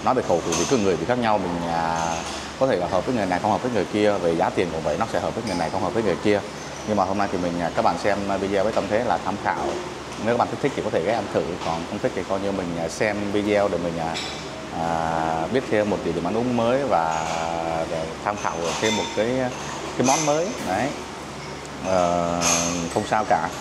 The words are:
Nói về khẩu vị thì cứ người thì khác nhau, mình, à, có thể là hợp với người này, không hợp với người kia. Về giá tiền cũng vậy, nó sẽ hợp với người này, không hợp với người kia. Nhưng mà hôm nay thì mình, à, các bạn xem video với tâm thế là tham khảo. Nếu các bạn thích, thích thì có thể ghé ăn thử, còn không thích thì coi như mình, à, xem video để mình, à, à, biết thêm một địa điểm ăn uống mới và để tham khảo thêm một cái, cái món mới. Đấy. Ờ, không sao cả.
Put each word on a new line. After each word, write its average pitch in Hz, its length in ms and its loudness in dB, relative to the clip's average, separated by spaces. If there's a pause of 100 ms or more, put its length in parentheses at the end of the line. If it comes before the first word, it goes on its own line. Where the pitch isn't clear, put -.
Nói 113 100 4
về 120 140 2
khẩu 87 100 4
vị 82 200 0
thì 87 120 2
cứ 135 80 6
người 95 200 4
thì 82 80 -2
khác - 120 2
nhau, 110 200 2
mình, 85 340 -2
à, 82 440 0 (440)
có 135 80 4
thể 120 80 4
là 87 120 0
hợp 90 180 2
với 131 100 0
người 104 100 2
này, 90 140 2
không 104 120 2
hợp 92 120 2
với 123 80 0
người 101 140 2
kia. 104 260 4
Về 87 240 2
giá 92 140 2
tiền 101 220 0
cũng 80 120 -4
vậy, 76 160 0
nó 113 140 0
sẽ 92 60 0
hợp 82 160 -2
với 110 120 -4
người 92 80 -2
này, 82 140 0
không 95 140 -2
hợp 90 100 -2
với 113 100 0
người 92 200 2
kia. 104 160 4 (480)
Nhưng 107 100 2
mà 98 60 4
hôm 95 140 0
nay 101 140 0
thì 98 60 -2
mình, 87 240 0
à, 82 140 0
các 113 60 0
bạn 95 160 4
xem 98 200 2 (220)
video 98 240 2
với 107 100 2
tâm 101 160 0
thế 107 140 2
là 92 220 2
tham 92 180 0
khảo. 78 220 0 (600)
Nếu 120 120 2
các - 0 -
bạn 107 140 4
thích, 120 100 -4
thích 143 140 2
thì - 60 -2
có 104 80 0
thể 98 140 0
ghé 101 100 2
ăn 110 100 0 (100)
thử, 92 100 2 (220)
còn 82 240 -2
không 104 100 -6
thích 127 160 0
thì 92 140 -2
coi 98 100 0
như 98 120 -2
mình, 87 280 -2
à, 82 80 -2
xem 104 440 -2
video 101 360 2
để 90 100 0
mình, 85 200 -2
à, 80 180 -2 (600)
à, 80 760 0
biết 131 180 2
thêm 104 180 4
một 92 160 2
địa 87 60 0
điểm 82 120 -2
ăn 95 140 0
uống 123 200 0
mới 120 260 2
và 82 420 2 (680)
để 80 140 -2 (200)
tham 104 180 0
khảo 87 120 -2 (260)
thêm 110 160 2
một 90 60 -2 (120)
cái, 107 120 2 (680)
cái 127 100 4
món 139 180 4
mới. 156 220 2 (200)
Đấy. 104 220 0 (1000)
Ờ, 87 540 2 (520)
không 107 160 0
sao 107 200 2
cả. 87 200 2 (120)